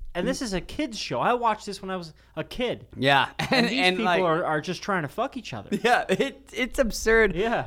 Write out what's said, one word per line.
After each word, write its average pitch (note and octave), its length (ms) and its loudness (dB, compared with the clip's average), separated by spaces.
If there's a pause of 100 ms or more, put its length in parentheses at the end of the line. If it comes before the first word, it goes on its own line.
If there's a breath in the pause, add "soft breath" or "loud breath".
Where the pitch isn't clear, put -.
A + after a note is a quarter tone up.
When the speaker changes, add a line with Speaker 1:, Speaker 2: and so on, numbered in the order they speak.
(160)
Speaker 1:
And F3+ 120 -2
this C4+ 160 -2
is G#3 100 -6
a F3 80 -2
kid's B3 380 -6
show. B2+ 200 -4
I F#3 140 2
watched A#3 320 0
this G3 160 -10
when F#3+ 80 -10
I F#3+ 60 -6
was E3+ 180 -10 (220 soft breath)
a D#3+ 80 -4
kid. - 420 -6 (100)
Speaker 2:
Yeah. C3+ 380 4
<laughs> - 60 -10
Speaker 1:
And D3 120 -2
Speaker 2:
And, A#3+ 180 4
Speaker 1:
these A#3+ 100 -2
Speaker 2:
and, F#3 180 4
Speaker 1:
people A3 80 0
Speaker 2:
like F3+ 160 2
Speaker 1:
are, E3+ 240 2
are D3+ 160 0
just F3 220 -6
trying F#3+ 180 0
to C#3+ 60 -4
fuck B3 300 -4
each - 180 -12
other. G2+ 160 -8
Speaker 2:
<laughs> - 120 -2
Yeah, A#3 240 4
it, - 460 0
it's - 240 -2
absurd. A3 580 4
Speaker 1:
Yeah. G3 320 0